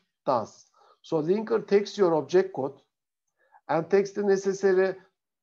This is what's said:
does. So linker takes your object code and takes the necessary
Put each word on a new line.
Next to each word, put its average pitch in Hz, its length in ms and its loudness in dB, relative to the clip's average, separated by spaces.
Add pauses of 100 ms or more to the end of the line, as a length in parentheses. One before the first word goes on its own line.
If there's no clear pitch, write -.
(260)
does. 120 400 -2 (360)
So 160 200 -4
linker 214 440 -2
takes 202 320 0
your 180 160 2
object 180 400 0
code 135 260 -6 (920)
and 160 200 -2
takes 196 220 0
the 208 120 -6
necessary 190 720 0 (480)